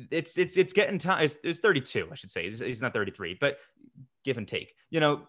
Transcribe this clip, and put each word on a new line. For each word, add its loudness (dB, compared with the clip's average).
it's, -2
it's, 2
it's 6
getting 2
time. 2
It's, 2
it's -4
thirty-two, 2
I -14
should -16
say. -6
He's, -8
he's -6
not -2
thirty-three, -4
but 0
give 0
and -6
take. -6
You 0
know, 4